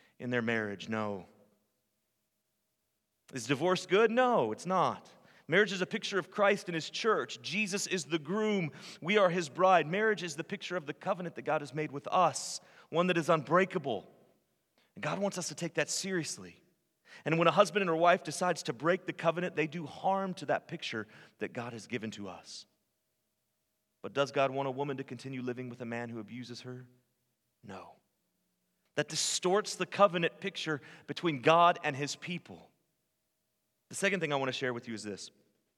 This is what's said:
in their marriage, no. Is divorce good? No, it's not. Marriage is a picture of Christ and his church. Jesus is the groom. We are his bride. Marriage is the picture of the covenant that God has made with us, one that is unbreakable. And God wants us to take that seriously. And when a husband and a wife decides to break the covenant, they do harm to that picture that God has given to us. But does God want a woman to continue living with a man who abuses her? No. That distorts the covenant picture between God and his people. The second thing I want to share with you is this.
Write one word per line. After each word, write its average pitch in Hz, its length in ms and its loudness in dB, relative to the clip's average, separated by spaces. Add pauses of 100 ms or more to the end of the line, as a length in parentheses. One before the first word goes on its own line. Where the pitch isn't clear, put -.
(180)
in 123 120 -6
their 123 120 2
marriage, 107 460 -2
no. 104 380 -4 (2000)
Is 113 120 -8
divorce 156 400 2
good? 214 240 6
No, 226 420 4
it's - 140 -8
not. 160 440 0 (380)
Marriage 185 220 4
is 190 120 -4
a 180 40 0
picture 202 320 -4
of 160 120 -4
Christ 202 380 2
and 175 60 -4
his 156 160 -4
church. 165 520 0
Jesus 185 440 -4
is 165 180 -2
the 156 140 -2
groom. 190 540 0 (280)
We 202 180 2
are 190 100 8
his 170 200 0
bride. 165 380 6
Marriage 208 360 0
is 170 120 -8
the 160 80 -8
picture 180 340 -8
of 151 100 -6
the 147 80 -8
covenant 175 420 -4
that 139 80 -10
God 151 160 0
has 143 140 -12
made 151 180 -4
with 143 160 -10
us, - 520 2 (280)
one 175 200 2
that 175 100 4
is 151 100 0
unbreakable. 156 800 2 (880)
And 104 80 -10
God 160 140 -2
wants 196 200 -2
us 170 100 -6
to 156 60 -8
take 165 200 -8
that 151 160 0
seriously. 151 720 -6 (640)
And 156 140 2
when 170 80 6
a 160 60 6
husband 196 300 4
and 180 80 0
a 160 60 2
wife 175 280 6
decides 175 400 -2
to 151 80 -4
break 165 340 0
the 165 60 -6
covenant, 165 420 -2
they 151 140 0
do 156 180 -8
harm 190 480 -2
to 143 120 -10
that 143 200 -2
picture 113 400 -8 (320)
that 104 140 -6
God 120 220 -8
has 110 120 -14
given 113 260 -6
to 101 160 -10
us. - 380 -16 (1400)
But 101 120 -12
does 135 180 0
God 139 180 2
want 135 180 -4
a 127 40 -4
woman 139 260 -4
to 135 60 -8
continue 131 380 -10
living 123 260 -6
with 120 120 -12
a 120 60 -8
man 117 220 -6
who 117 120 -8
abuses 117 420 -12
her? 127 240 -14 (800)
No. 98 240 -14 (1080)
That 151 120 0
distorts 185 680 0
the 226 100 -2
covenant 175 540 2
picture 160 400 -4 (260)
between 147 340 -2
God 170 440 8
and 147 100 0
his 139 220 -4
people. - 520 -12 (1200)
The - 80 -12
second 190 240 0
thing 151 120 0
I 143 40 2
want 135 120 0
to 127 40 -2
share 127 200 -2
with 120 160 -8
you 113 60 -8
is 104 80 -10
this. 101 280 -10 (460)